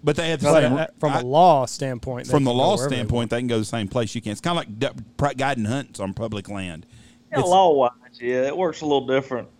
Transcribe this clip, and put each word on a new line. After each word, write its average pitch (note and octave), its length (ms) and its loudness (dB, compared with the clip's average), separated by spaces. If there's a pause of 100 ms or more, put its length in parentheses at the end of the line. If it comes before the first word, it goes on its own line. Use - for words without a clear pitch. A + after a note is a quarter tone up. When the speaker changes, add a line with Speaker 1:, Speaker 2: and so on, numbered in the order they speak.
Speaker 1:
But D3 140 2
they E3 120 -2
have D#3+ 100 -2
the C3+ 120 -2
Speaker 2:
From D#3 100 8
Speaker 1:
same B2+ 120 4
Speaker 2:
a, D#3 160 -2 (100)
from - 140 0
a - 20 0
Speaker 1:
right. D#3+ 100 -2
Speaker 2:
law D3 400 6
standpoint, B2 640 -8
they - 40 -2
Speaker 1:
From C#3+ 120 4
the B2+ 80 2
Speaker 2:
can A#2+ 60 0
Speaker 1:
law C#3+ 120 4
Speaker 2:
go G#3 60 2
wherever C#3 160 0
they C3 60 -2
Speaker 1:
standpoint, A#2+ 200 -2
Speaker 2:
want. A#2 140 -2
Speaker 1:
they A#2+ 80 0
can B2+ 80 -4
go A#2 100 0
the A2 80 -2
same A2 220 -4
place A#2 260 -4
you A#2 80 -8
can. G#2+ 120 -6
It's - 80 -12
kinda E3+ 140 -2
like C#3 240 -6
du-, C3+ 140 -2 (240)
pri-, C#3+ 160 0
guiding C3 320 -2
hunts B2+ 340 -6
on G2 140 -6
public G#2+ 340 -8
land. F#2 380 -10 (460)
Speaker 3:
Yeah, D4 80 -2
Speaker 1:
It's G3 100 0
Speaker 3:
law-wise, D#3+ 420 4 (300)
yeah, B2+ 240 0
it C#3+ 100 -4
works E3+ 260 -4
a D#3 40 -8
little C#3 220 0
different. C3 400 -2 (120)